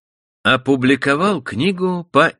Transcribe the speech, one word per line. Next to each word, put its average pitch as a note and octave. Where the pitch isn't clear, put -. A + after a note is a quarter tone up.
опубликовал C3+
книгу F3+
по D#3+